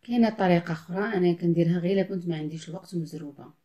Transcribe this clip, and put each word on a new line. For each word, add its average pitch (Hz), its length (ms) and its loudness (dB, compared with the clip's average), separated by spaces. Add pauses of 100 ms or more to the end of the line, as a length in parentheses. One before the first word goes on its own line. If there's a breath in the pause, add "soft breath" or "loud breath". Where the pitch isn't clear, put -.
كاينه 233 260 2
طريقه 180 420 2
اخرى 175 320 -6
انا 180 300 2
كنديرها 170 460 2
غير 175 120 0
الا 196 120 2
كنت 185 240 -4
ما 165 100 -2
عنديش 160 320 -8
الوقت 190 240 -14
ومزروبه 156 600 -10 (120)